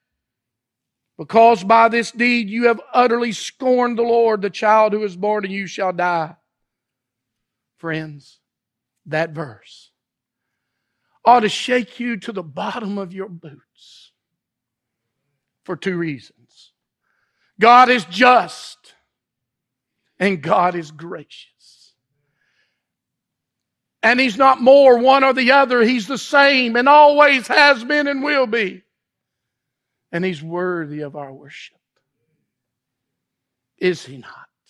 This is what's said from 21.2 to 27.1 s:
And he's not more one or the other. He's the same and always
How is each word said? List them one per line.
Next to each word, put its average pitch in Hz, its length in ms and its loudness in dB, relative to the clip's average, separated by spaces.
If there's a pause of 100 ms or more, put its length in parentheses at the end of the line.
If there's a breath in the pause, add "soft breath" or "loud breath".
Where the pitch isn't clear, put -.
And 240 180 2
he's 247 160 -2
not 269 240 2
more 262 380 6
one 269 260 2
or 269 80 2
the 254 200 0
other. 254 280 2
He's 233 260 0
the 254 120 -8
same 269 580 0
and 247 120 0
always 294 600 4